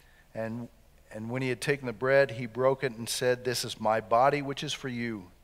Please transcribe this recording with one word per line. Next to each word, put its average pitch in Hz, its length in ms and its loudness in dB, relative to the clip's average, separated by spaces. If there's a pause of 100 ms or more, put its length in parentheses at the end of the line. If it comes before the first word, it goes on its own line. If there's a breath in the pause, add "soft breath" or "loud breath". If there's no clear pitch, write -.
(340 soft breath)
And, 113 340 -6 (440)
and 110 160 -10
when 127 140 -4
he 131 80 0
had 120 100 -2
taken 139 240 -2
the 123 80 -4
bread, 135 380 4
he 120 160 -8
broke 127 380 2
it 127 80 -2
and 113 140 -10
said, 123 380 0
"This 123 220 -2
is 110 120 -8
my 110 220 2
body, 123 400 4
which 139 240 -6
is 143 80 -6
for - 160 -8
you. 117 380 -6 (180)